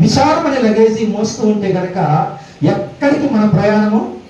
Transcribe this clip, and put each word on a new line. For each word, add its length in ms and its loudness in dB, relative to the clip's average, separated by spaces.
విచారం 460 2
అనే 220 0
లగేజ్ 420 2
మోస్తూ 380 -2
ఉంటే 240 0
కనుక 540 -2
ఎక్కడికి 720 -2
మన 140 2
ప్రయాణము 680 0